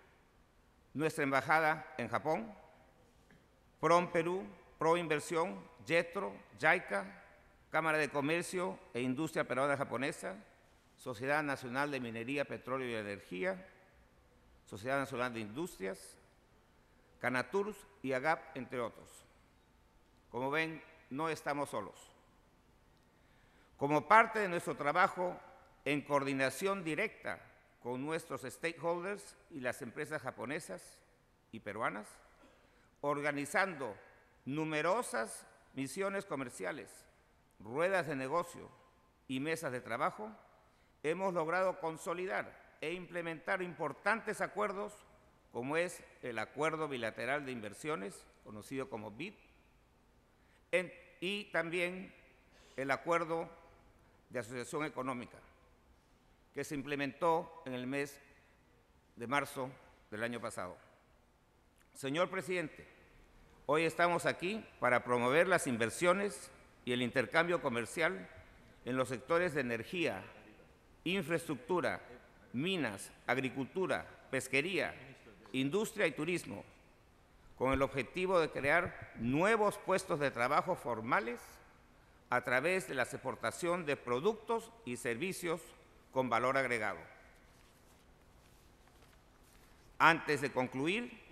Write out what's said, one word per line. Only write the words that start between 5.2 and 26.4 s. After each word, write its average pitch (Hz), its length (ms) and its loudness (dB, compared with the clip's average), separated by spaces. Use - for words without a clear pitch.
yetro, 175 480 0
jaica, 185 460 2
Cámara 156 280 2
de 147 120 4
Comercio 170 720 0
e 117 80 -2
Industria 143 460 0
Peruana 135 300 2
Japonesa, 139 580 -4
Sociedad 135 460 -2
Nacional 135 480 -2
de 131 80 -2
Minería, 120 440 -4
Petróleo 123 460 -4
y 117 60 -2
Energía, 180 720 -6
Sociedad 123 340 -2
Nacional 127 340 -2
de 113 60 -6
Industrias, 175 800 -8
Canaturs 156 580 -2
y 131 100 -2
agap, 143 440 0
entre 123 240 -6
otros. - 280 -6
Como 131 220 -2
ven, 160 320 -2
no 156 200 -2
estamos 143 400 -2
solos. - 420 -8
Como 147 300 2
parte 226 320 8
de 196 100 2
nuestro 170 260 -2
trabajo 180 640 2
en 139 160 2
coordinación 139 800 2